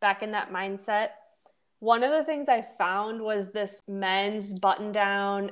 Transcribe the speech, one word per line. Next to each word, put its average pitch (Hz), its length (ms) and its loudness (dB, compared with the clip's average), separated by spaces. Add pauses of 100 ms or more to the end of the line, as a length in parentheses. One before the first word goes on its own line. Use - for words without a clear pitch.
back 196 220 2
in 214 80 -6
that 208 200 -4
mindset. 202 580 -2 (680)
One 233 240 4
of 269 80 2
the 311 120 2
things 285 260 -2
I 233 120 4
found 208 600 -2
was 202 300 -2
this 202 360 -6
men's 196 680 -2
button-down 202 1000 0